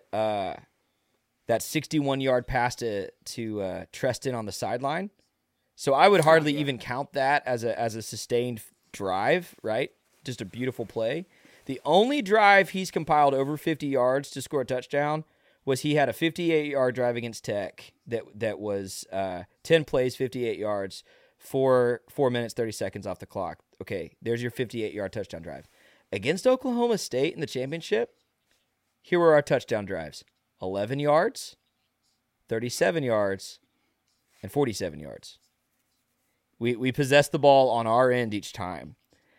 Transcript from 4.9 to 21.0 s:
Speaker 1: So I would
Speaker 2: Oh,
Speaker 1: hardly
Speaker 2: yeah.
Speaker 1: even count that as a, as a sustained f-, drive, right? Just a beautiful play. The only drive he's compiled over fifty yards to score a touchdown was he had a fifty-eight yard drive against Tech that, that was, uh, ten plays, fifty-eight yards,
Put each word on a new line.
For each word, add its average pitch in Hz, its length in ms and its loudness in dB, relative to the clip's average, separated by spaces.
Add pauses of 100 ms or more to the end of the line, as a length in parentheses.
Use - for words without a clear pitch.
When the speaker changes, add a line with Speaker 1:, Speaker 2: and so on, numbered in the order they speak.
Speaker 1:
So - 180 0
I 160 160 8
would 196 120 6
Speaker 2:
Oh, 147 40 6
Speaker 1:
hardly 151 300 6
Speaker 2:
yeah. 151 60 -2
Speaker 1:
even 139 180 -2
count 131 340 -8
that 139 340 2
as 123 180 -2
a, 113 140 -2
as 113 160 -2
a 113 80 -8
sustained 120 580 -4
f-, - 120 -20 (200)
drive, 107 720 -2
right? 110 280 -4 (340)
Just 127 160 -8
a 107 60 -8
beautiful 120 400 -6
play. 113 400 -4 (400)
The 135 180 -6
only 233 380 4
drive 202 480 6
he's 190 200 -4
compiled 147 440 4
over 139 240 0
fifty 151 300 -2
yards 131 420 0
to 139 120 -12
score 143 200 -2
a - 20 -2
touchdown 143 600 -2 (420)
was 131 160 0
he 151 140 2
had 139 120 4
a 117 60 -2
fifty-eight 160 560 0
yard 131 240 2
drive 120 220 0
against 117 280 -8
Tech - 480 -6 (140)
that, 117 160 -4 (140)
that 107 220 -4
was, 98 540 -6
uh, 92 300 -4 (200)
ten 160 220 4
plays, 127 320 0
fifty-eight 120 420 -4
yards, 98 460 -4 (320)